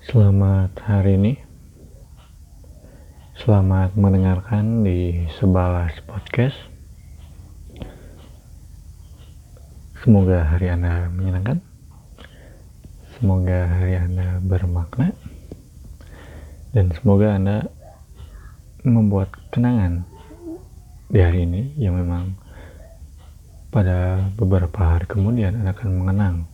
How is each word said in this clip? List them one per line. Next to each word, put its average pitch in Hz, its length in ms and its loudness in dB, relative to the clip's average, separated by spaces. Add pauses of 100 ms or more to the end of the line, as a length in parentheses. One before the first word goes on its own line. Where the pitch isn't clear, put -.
Selamat 98 800 2
hari 98 320 2
ini. 104 240 2 (2000)
Selamat 95 560 2
mendengarkan 101 880 0
di 87 560 -2
Sebalas 90 640 0
Podcast. - 560 -4 (3500)
Semoga 92 400 6
hari 87 320 0
Anda 87 320 -2
menyenangkan. 92 560 -4 (1500)
Semoga 90 480 0 (160)
hari 92 160 0
Anda 90 480 -4
bermakna. 92 720 -2 (1600)
Dan 92 240 4
semoga 101 400 4
Anda 104 320 -2 (1120)
membuat 104 480 2 (240)
kenangan 101 480 0 (1040)
di 95 160 4
hari 87 240 2
ini 127 320 -6
yang 92 160 0
memang 90 400 -4 (1400)
pada 92 480 0 (160)
beberapa 87 640 2
hari 87 80 -6
kemudian 107 560 0
Anda 95 80 -2
akan 95 240 -4
mengenang 95 400 0 (180)